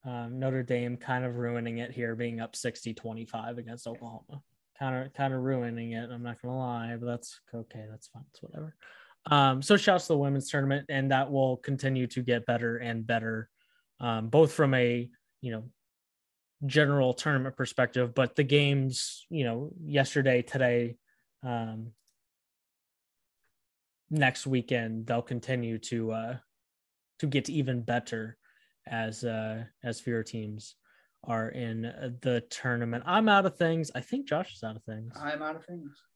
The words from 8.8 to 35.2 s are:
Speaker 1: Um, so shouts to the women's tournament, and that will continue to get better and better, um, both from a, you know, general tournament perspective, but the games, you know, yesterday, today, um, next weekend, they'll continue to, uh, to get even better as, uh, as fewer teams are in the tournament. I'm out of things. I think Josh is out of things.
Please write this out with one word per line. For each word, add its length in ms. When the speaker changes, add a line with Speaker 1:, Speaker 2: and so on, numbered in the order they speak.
Speaker 1:
Um, 340
so 160
shouts 300
to 80
the 40
women's 300
tournament, 400
and 220
that 200
will 280
continue 500
to 140
get 240
better 320
and 280
better, 440
um, 280
both 240
from 220
a, 340
you 120
know, 120
general 460
tournament 440
perspective, 580
but 220
the 80
games, 840
you 140
know, 280
yesterday, 580
today, 540
um, 460
next 360
weekend, 600
they'll 160
continue 560
to, 340
uh, 240
to 80
get 240
even 320
better 540
as, 380
uh, 400
as 180
fewer 220
teams 540
are 240
in 340
the 260
tournament. 580
I'm 220
out 180
of 100
things. 380
I 60
think 280
Josh 260
is 80
out 140
of 80
things. 360